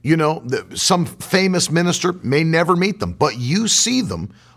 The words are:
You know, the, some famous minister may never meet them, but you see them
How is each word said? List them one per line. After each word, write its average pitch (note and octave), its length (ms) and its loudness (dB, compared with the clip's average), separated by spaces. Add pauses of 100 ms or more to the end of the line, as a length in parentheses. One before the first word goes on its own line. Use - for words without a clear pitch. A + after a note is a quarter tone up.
You D3+ 120 2
know, D#3 300 0
the, A#2+ 320 -6
some F3+ 280 2
famous - 640 0
minister F3 440 0
may D3+ 300 0
never E3 320 2
meet F#3 240 0
them, F2 140 -4
but B2 240 0
you D#3 300 -2
see B3 340 0
them F#2+ 320 -6 (240)